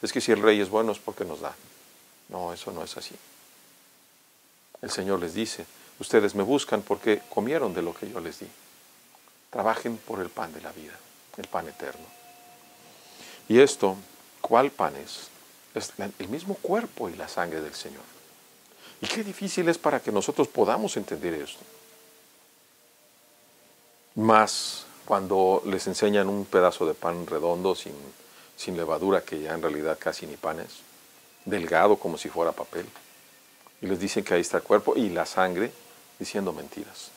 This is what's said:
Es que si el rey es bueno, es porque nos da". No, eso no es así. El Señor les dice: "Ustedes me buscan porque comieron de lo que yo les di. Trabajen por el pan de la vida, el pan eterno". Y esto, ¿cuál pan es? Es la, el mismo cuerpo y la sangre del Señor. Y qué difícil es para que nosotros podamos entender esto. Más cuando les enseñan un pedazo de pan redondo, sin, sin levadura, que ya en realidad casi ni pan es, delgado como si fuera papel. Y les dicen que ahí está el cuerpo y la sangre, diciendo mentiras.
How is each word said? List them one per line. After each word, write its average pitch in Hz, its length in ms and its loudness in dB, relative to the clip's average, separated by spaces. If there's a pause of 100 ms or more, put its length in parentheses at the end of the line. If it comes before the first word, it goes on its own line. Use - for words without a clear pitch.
Es 110 100 -4
que 123 80 0
si 117 140 6
el 101 80 4
rey 107 180 8
es 98 100 0
bueno, 110 220 2
es 104 80 -4
porque 104 240 -8
nos 78 160 -8
da". - 160 -8 (720)
No, 87 240 -8
eso - 200 -10
no 85 120 -8
es - 140 -12
así. - 180 -14 (1700)
El - 100 -8
Señor 95 300 -2
les 82 120 -6
dice: 110 320 -6 (320)
"Ustedes 104 380 4
me 101 80 2
buscan 117 380 0
porque 104 480 0
comieron 117 440 -2
de 87 80 -4
lo 82 140 -4
que 101 160 -12
yo 90 80 -8
les 82 200 -10
di. - 80 -14 (1040)
Trabajen 113 440 0
por 110 240 -8
el 90 100 -4
pan 87 240 -8
de - 60 -14
la 76 140 -14
vida, 78 260 -18 (380)
el 95 100 -12
pan 82 220 -6
eterno". 71 360 -12 (1400)
Y 117 140 10
esto, 104 340 6 (460)
¿cuál 127 280 4
pan 73 280 -2
es? - 320 -14 (440)
Es - 240 -8
la, 101 120 -6 (100)
el - 80 -10
mismo 170 280 -6
cuerpo 202 520 -4
y 85 80 -8
la 85 140 -10
sangre 80 320 -4
del 76 120 -8
Señor. 69 300 -14 (960)
Y - 80 -6
qué 226 160 -4
difícil 185 460 -2
es 165 80 2
para 139 240 2
que 120 100 -4
nosotros 107 380 2
podamos 123 480 2
entender 85 380 -4
esto. - 280 -12 (2500)
Más 110 680 4 (240)
cuando 95 640 4
les 95 180 -2
enseñan 101 420 2
un 101 180 -4
pedazo 90 420 4
de 76 80 0
pan 85 320 -4
redondo, 85 480 0
sin, - 180 -12 (640)
sin 95 180 -6
levadura, 85 460 2
que - 180 -8
ya 78 140 -6
en 82 80 -4
realidad 76 380 -2
casi 80 260 -6
ni 76 100 -12
pan 80 240 -6
es, - 180 -14 (680)
delgado 92 520 4
como 82 200 -6
si - 100 -10
fuera 82 260 0
papel. - 340 -8 (920)
Y - 40 -8
les 95 140 0
dicen 98 240 -2
que 101 100 0
ahí 87 80 6
está 90 160 0
el 85 60 0
cuerpo - 320 4
y 113 140 2
la 85 180 -2
sangre, 92 440 0 (460)
diciendo 95 360 -4
mentiras. - 640 -12